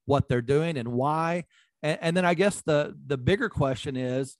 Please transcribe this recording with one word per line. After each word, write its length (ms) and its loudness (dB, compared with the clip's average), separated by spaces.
what 220 2
they're 140 0
doing 340 0
and 120 -4
why? 560 -2
And, 180 0
and 140 0
then 80 2
I 100 4
guess 280 2
the, 340 0
the 100 -2
bigger 320 0
question 480 -2
is, 440 -4